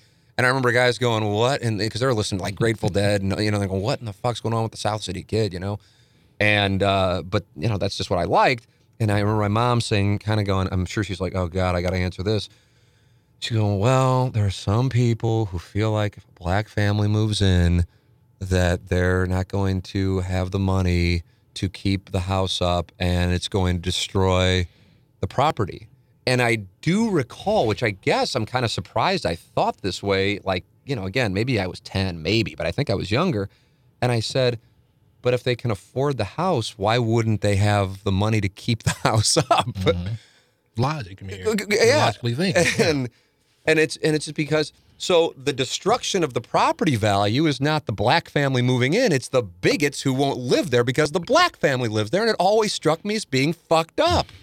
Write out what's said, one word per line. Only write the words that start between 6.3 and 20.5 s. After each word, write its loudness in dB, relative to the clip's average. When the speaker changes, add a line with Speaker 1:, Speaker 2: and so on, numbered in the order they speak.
Speaker 1:
And, 2
uh, 2
but, -2
you -4
know, 0
that's -4
just -6
what 0
I 0
liked. 0
And 2
I 2
remember 2
my 0
mom 2
saying, 0
kinda -2
going, 0
I'm -2
sure -4
she's -6
like, -4
"Oh -2
God, 0
I 0
gotta -2
answer -4
this." -2
She's -2
going, 0
"Well, 2
there 0
are 0
some 0
people 0
who -8
feel -2
like -2
if -20
a -20
black 0
family 2
moves 2
in, 4
that 0
they're 2
not -2
going -2
to -2
have -4